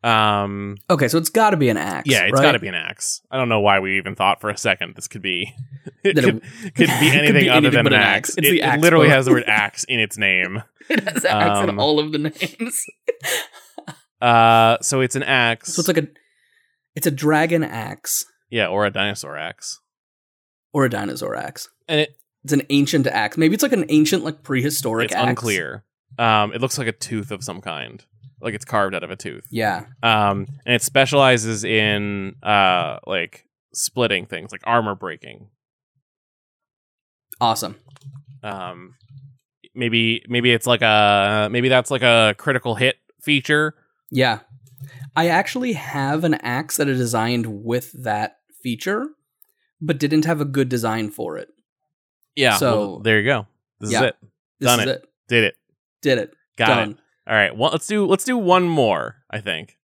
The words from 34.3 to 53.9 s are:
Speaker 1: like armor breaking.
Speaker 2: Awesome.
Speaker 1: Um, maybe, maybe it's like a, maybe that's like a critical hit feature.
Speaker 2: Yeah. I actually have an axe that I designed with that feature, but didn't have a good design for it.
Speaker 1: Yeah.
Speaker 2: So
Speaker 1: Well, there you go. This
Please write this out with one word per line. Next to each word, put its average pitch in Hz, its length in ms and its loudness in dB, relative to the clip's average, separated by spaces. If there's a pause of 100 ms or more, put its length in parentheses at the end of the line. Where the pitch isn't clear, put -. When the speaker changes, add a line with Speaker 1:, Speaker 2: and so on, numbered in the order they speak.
Speaker 1:
like 98 140 -16
armor 110 320 0
breaking. 82 540 -16 (1900)
Speaker 2:
Awesome. 110 360 -2 (640)
Speaker 1:
Um, 92 520 -14 (800)
maybe, 117 540 0
maybe 120 240 2
it's 113 140 0
like 120 160 0
a, 104 680 2
maybe 123 180 0
that's 127 220 2
like 131 120 -2
a 113 360 4
critical 127 360 -4
hit 123 220 0 (260)
feature. 151 520 0 (360)
Speaker 2:
Yeah. 127 300 0 (760)
I 165 120 2
actually 220 460 -2
have 143 500 -4
an 156 100 2
axe 123 420 -6
that 143 120 -2
I 135 40 0
designed 117 720 -2
with 120 280 -4 (120)
that 107 340 -4 (240)
feature, 196 440 -6 (760)
but 151 180 -4
didn't 151 260 2
have 160 160 -2
a 143 40 -2
good 135 240 -2
design 113 420 -4
for - 260 -10
it. - 120 -14 (880)
Speaker 1:
Yeah. 123 200 2
Speaker 2:
So 120 220 2
Speaker 1:
Well, 101 220 -4
there 107 200 4
you 104 60 -2
go. 120 200 -2 (340)
This 104 120 -6